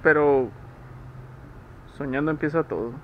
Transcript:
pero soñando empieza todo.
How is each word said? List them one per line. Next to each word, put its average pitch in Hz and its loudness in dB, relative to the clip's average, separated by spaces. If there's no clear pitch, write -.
pero 143 6
soñando 143 -2
empieza 156 0
todo. 113 -4